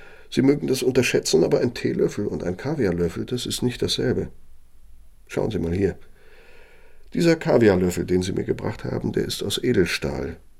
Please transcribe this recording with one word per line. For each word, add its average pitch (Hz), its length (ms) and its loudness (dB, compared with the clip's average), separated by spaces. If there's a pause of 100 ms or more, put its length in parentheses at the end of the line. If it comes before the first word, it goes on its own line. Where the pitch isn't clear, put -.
(300)
Sie 131 140 2
mögen 143 240 4
das 127 140 0
unterschätzen, 131 600 2
aber 151 160 2
ein 123 140 0
Teelöffel - 520 -2
und - 180 -4
ein 90 120 -4
Kaviarlöffel, 98 720 -2
das 123 200 -6
ist - 180 -4
nicht 123 180 -2
dasselbe. - 480 0 (1000)
Schauen 98 240 -2
Sie 98 80 -2
mal 85 140 -2
hier. 92 240 0 (1160)
Dieser 170 220 4
Kaviarlöffel, 98 680 4
den 92 160 2
Sie 92 100 -2
mir - 140 -2
gebracht - 400 -4
haben, - 260 -2
der - 140 0
ist - 180 -6
aus - 180 -4
Edelstahl. 80 760 0 (220)